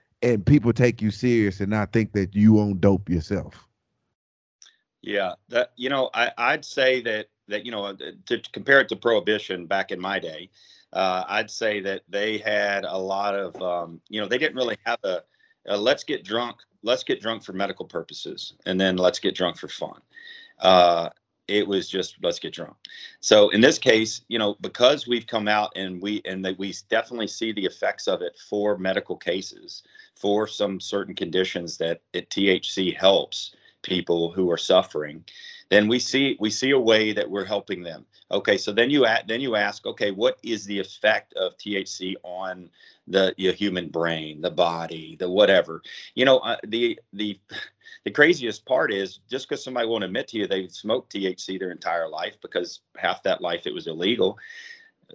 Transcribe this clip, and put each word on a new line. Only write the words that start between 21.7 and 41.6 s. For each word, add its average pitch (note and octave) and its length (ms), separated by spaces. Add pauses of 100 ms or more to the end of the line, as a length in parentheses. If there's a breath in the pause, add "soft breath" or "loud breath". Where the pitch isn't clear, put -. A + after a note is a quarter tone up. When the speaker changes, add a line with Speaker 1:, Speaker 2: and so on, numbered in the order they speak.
Speaker 2:
just, - 360
let's E2+ 160
get E2 140
drunk. - 200 (460 loud breath)
So G#2 300
in G#2+ 120
this D3 160
case, A2 520
you A#2 100
know, G#2 220
because B2 460
we've A#2+ 200
come G#2+ 200
out G#2 280
and F#2 260
we, G#2 240
and F#2+ 180
that F#2+ 140
we F#2+ 160 (160)
definitely A2+ 380
see A#2 240
the G2+ 140
effects - 420
of F#2 160
it F2 120 (140)
for G#2 300
medical F#2+ 360
cases, - 680 (320 soft breath)
for G#2 320
some G2 320
certain G2 340
conditions F2+ 640
that E2 240 (120)
it, F2+ 180
T G2 180
H - 240
C F#2 180
helps - 640 (280 soft breath)
people E2+ 480
who F2+ 180
are E2 80
suffering, D#2 640 (460 loud breath)
then G#2 180
we A#2+ 120
see, C#3 400
we G#2+ 100
see C3 220
a C3+ 80
way A2 340
that G#2 160
we're F#2+ 160
helping G2+ 380
them. D#2+ 220 (260 soft breath)
Okay, G2+ 260
so - 140
then A#2 180
you C#3+ 160
a-, A2 220
then A#2 140
you A#2+ 140
ask, G#2 300
"Okay, G#2+ 260
what A#2 320
is G#2 220
the G2+ 140
effect G#2 540
of F#2 240
T G2+ 180